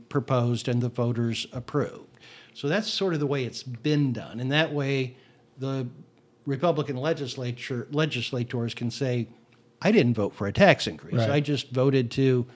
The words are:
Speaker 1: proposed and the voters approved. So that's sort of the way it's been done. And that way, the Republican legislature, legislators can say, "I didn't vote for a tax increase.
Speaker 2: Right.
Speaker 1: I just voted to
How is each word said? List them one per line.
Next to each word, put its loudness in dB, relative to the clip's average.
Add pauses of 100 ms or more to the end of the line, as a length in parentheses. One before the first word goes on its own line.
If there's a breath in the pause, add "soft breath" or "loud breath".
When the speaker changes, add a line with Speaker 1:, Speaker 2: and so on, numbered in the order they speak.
Speaker 1:
proposed 0
and 0
the -2
voters -2
approved. -6 (480 loud breath)
So -6
that's 0
sort -2
of -2
the 0
way -2
it's -10
been 0
done. -8
And -2
that 2
way, -2 (420 soft breath)
the -4 (580)
Republican 0
legislature, -4
legislators -2
can -4
say, -2 (540)
"I 4
didn't 6
vote 0
for -4
a 0
tax 6
increase. -8
Speaker 2:
Right. 2
Speaker 1:
I 4
just -4
voted 2
to 2